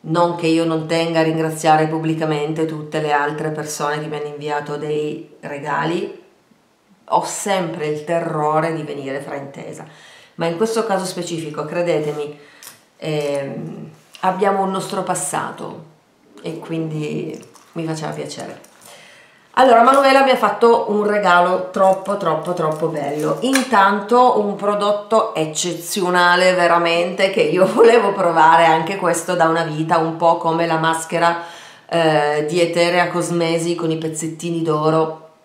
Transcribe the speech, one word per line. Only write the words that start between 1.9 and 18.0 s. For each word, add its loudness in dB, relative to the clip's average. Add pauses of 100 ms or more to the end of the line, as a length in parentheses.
tutte -6
le -4
altre -2
persone -6
che -8
mi -8
hanno -8
inviato -6
dei -6
regali, -6 (840)
ho -2
sempre -4
il -4
terrore 0
di -6
venire -8
fraintesa, -12 (520)
ma -2
in -2
questo 0
caso -2
specifico, -8
credetemi, -4 (600)
ehm, -6 (300)
abbiamo 0
un 0
nostro -6
passato -6 (560)
e -10
quindi -6 (360)
mi -8
faceva -6